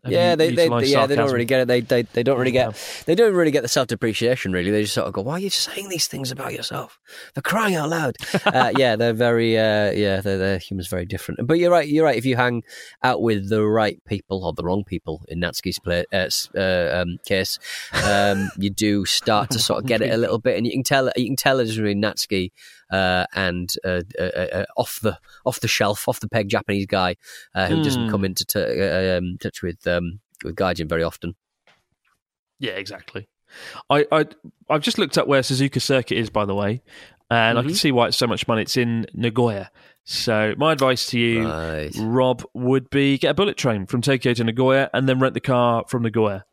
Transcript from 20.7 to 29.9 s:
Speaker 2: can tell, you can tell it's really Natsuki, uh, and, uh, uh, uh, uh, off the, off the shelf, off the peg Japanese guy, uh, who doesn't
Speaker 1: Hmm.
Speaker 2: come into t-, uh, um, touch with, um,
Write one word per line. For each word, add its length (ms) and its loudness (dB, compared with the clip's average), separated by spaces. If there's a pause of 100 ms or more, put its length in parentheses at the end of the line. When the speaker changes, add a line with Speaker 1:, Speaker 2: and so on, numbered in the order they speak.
Speaker 2:
can 100 -2
tell, 320 0
you 120 0
can 100 -2
tell 240 2
it's 180 0
really 160 0
Natsuki, 560 -2 (400)
uh, 340 2 (100)
and, 380 -2 (120)
uh, 180 0 (160)
uh, 40 -2
uh, 300 -2
uh, 120 -2 (120)
off 240 -4
the, 160 -2 (300)
off 140 -4
the 80 -2
shelf, 400 0
off 120 -4
the 80 -8
peg 220 -2
Japanese 360 -2
guy, 300 0 (380)
uh, 140 0
who 140 2
doesn't 240 0
Speaker 1:
Hmm. 40 -2
Speaker 2:
come 140 0
into 200 -4
t-, 160 -2
uh, 560 0
um, 240 -4
touch 220 -8
with, 240 -6
um, 340 -2 (240)